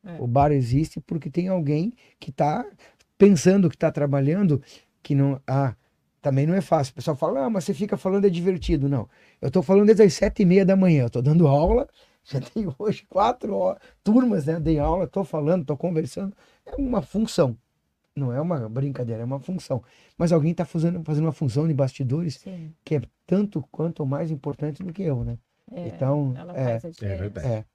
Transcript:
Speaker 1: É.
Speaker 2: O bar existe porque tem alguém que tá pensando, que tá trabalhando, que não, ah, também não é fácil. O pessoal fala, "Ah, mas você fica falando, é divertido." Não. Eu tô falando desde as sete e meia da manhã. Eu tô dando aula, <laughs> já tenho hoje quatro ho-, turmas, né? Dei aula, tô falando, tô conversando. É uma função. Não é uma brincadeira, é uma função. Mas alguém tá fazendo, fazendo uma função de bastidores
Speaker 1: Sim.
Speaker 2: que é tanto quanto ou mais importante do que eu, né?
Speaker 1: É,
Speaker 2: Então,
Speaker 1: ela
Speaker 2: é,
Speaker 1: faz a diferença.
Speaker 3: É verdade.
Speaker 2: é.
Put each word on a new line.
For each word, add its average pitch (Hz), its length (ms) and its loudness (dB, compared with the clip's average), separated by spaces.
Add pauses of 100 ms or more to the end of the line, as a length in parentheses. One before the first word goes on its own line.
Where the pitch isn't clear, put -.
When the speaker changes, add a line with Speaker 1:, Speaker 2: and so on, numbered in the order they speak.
Speaker 1:
É. 175 160 -16
Speaker 2:
O 123 60 -6
bar 139 260 2
existe 139 480 0
porque - 300 -8
tem 175 180 -4
alguém 165 440 -2 (260)
que - 140 -14
tá 160 320 -2 (540)
pensando, 190 500 6
que - 80 -4
tá 156 140 0
trabalhando, 143 720 0 (400)
que 147 120 -2
não, 139 320 2
ah, 135 280 0 (480)
também 139 240 0
não 170 80 0
é 196 60 2
fácil. 143 320 0
O - 20 -20
pessoal 135 220 -4
fala, 240 300 -2
"Ah, 240 40 -2
mas 190 140 -4
você 196 100 -4
fica 202 220 -4
falando, 196 300 0
é 196 40 6
divertido." 170 580 -2
Não. 127 200 -2 (320)
Eu 131 100 -4
tô 180 120 0
falando 202 240 4
desde 214 160 8
as 190 120 6
sete - 280 0
e 180 40 6
meia 185 180 6
da 190 120 4
manhã. 165 280 4
Eu 120 60 -2
tô 123 120 -4
dando 156 240 6
aula, 180 400 4 (220)
<laughs> - 160 -20
já 135 160 -6
tenho 196 380 -6
hoje - 300 -4
quatro 214 460 -2
ho-, 190 220 -2 (280)
turmas, 214 420 2
né? 160 140 -2
Dei 156 180 2
aula, 160 280 0
tô 196 180 -4
falando, 160 420 -2
tô 147 100 -4
conversando. 160 580 -6 (320)
É - 100 -14
uma 240 260 -2
função. 156 540 -2 (600)
Não 131 160 -4
é 131 80 -4
uma 156 280 -4
brincadeira, 123 540 -6
é - 20 -6
uma 135 160 -6
função. 156 420 -6 (360)
Mas 170 140 2
alguém 165 200 2
tá 165 120 -4
fazendo, 170 400 -2
fazendo 156 200 0
uma 160 80 0
função 143 360 -2
de 160 40 0
bastidores 139 640 -2
Speaker 1:
Sim. 165 380 -16 (120)
Speaker 2:
que 156 120 -2
é 117 60 -2 (240)
tanto 196 440 -2
quanto 160 300 -6
ou 139 60 -4
mais 156 240 -4
importante 147 520 -8
do 180 100 -10
que 196 100 -10
eu, 131 220 -2
né? 117 140 -8 (340)
Speaker 1:
É, 175 160 -12
Speaker 2:
Então, 135 480 -2
Speaker 1:
ela 175 220 -14
Speaker 2:
é, 131 60 -4 (160)
Speaker 1:
faz - 60 -20
a 160 40 -10
diferença. 101 240 -8
Speaker 3:
É 92 80 -8
verdade. 104 260 -8
Speaker 2:
é. 110 160 -4 (100)